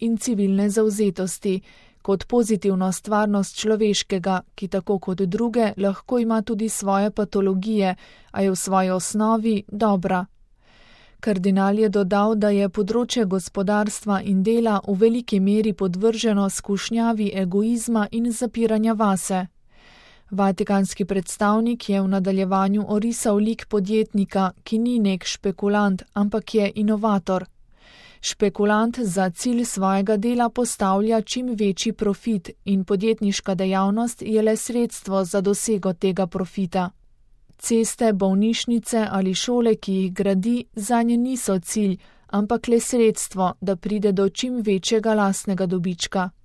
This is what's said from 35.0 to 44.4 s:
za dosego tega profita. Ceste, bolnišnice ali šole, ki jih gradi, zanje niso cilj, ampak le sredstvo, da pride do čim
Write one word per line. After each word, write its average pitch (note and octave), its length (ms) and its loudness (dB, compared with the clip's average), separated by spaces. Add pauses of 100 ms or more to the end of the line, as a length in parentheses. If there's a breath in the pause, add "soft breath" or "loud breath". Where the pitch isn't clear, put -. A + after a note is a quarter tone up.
za F#3+ 160 -2
dosego G3 520 0
tega F#3+ 340 0
profita. F#3 640 -4 (680)
Ceste, A3+ 540 0
bolnišnice G#3+ 960 0
ali F#3+ 240 0
šole, A#3 420 2
ki G3+ 160 -6
jih F#3+ 200 0
gradi, G3+ 520 0 (100)
zanje A#3 420 0
niso A#3+ 420 0
cilj, F#3+ 400 -2 (280 soft breath)
ampak G#3+ 420 -2
le A#3 120 4
sredstvo, A3 800 0
da F#3+ 160 -2
pride G#3 360 0
do G3 160 2
čim B3 340 -4